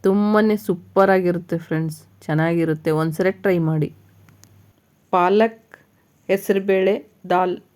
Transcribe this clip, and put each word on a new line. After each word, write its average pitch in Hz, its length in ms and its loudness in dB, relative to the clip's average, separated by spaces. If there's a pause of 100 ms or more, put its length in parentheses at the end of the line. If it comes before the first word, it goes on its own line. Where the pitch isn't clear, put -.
ತುಂಬಾನೇ 208 500 2 (100)
ಸೂಪರ್ 190 480 0
ಆಗಿರುತ್ತೆ 175 420 -2 (120)
ಫ್ರೆಂಡ್ಸ್, 160 280 -4 (280)
ಚೆನ್ನಾಗಿರುತ್ತೆ. 160 680 -2 (100)
ಒಂದ್ಸರಿ 165 320 -2 (120)
ಟ್ರೈ 190 120 2 (140)
ಮಾಡಿ. 156 180 0 (1300)
ಪಾಲಕ್ 202 500 0 (680)
ಹೆಸರುಬೇಳೆ 196 640 0 (360)
ದಾಲ್ 180 260 0 (200)